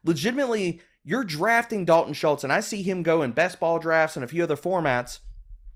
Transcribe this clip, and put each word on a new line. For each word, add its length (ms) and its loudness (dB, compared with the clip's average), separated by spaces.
Legitimately, 800 0
you're 180 -2
drafting 600 0
Dalton 300 4
Schultz, 280 0
and 100 0
I 60 4
see 240 -6
him 220 -2
go 180 4
in 80 -2
best 300 0
ball 180 2
drafts 380 2
and 80 -6
a 40 -8
few 140 -2
other 140 0
formats 640 -2